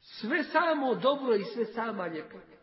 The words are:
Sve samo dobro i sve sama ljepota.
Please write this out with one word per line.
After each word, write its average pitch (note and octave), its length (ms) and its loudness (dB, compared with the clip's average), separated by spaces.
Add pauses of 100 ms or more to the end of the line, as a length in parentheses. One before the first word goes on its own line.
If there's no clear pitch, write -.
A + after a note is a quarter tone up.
Sve C#4+ 420 -4
samo D4+ 520 2
dobro C4 400 2
i G3+ 100 2
sve A#3 200 -4
sama G#3+ 440 -4
ljepota. E3 540 -12